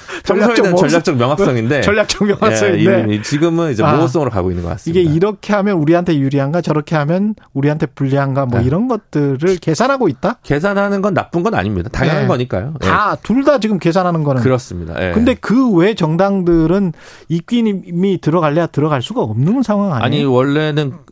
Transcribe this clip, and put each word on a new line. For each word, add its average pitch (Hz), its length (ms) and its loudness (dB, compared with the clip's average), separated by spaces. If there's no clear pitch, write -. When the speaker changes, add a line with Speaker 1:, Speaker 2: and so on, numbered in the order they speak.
Speaker 1:
평소에는 214 300 2
Speaker 2:
전략적 208 160 2
모호성. 170 180 2
Speaker 1:
전략적 165 280 0
명확성인데. 131 640 0
Speaker 2:
전략적 208 460 0
명확성인데. 190 840 2
Speaker 1:
예, 104 40 0
이, - 40 0
이 104 60 -6
지금은 165 480 0
이제 104 120 -2
Speaker 2:
아, 151 120 2
Speaker 1:
모호성으로 151 340 0
가고 92 220 -2
있는 87 120 -4
것 85 80 -6
같습니다. 170 280 -2
Speaker 2:
이게 175 100 2
이렇게 196 440 -2
하면 202 240 0
우리한테 165 400 2
유리한가, 139 440 0
저렇게 156 360 -2
하면 180 360 0
우리한테 147 340 0
불리한가, 139 580 -2
뭐 120 140 0
Speaker 1:
네. 120 60 2
Speaker 2:
이런 175 240 0
것들을 147 680 -2
계산하고 233 520 0
있다? 185 340 -4
Speaker 1:
계산하는 196 580 0
건 196 120 0
나쁜 160 300 -2
건 220 120 0
아닙니다. 98 360 -2
당연한 147 320 0
Speaker 2:
네. 131 40 0
Speaker 1:
거니까요. 123 460 -4
예. 180 40 0
Speaker 2:
다, 190 360 0
둘 247 220 0
다 294 140 4
지금 208 200 -2
계산하는 170 440 0
거는. 135 200 0
Speaker 1:
그렇습니다. 95 500 -2
예. 87 60 -2
Speaker 2:
근데 240 200 2
그 240 420 0
외 190 200 4
정당들은 175 960 2
입김이 190 920 -2
들어갈래야 156 460 0
들어갈 139 340 0
수가 220 200 -6
없는 147 420 0
상황 202 300 0
아니에요? 113 100 -2
Speaker 1:
아니, 147 220 0
원래는 143 680 0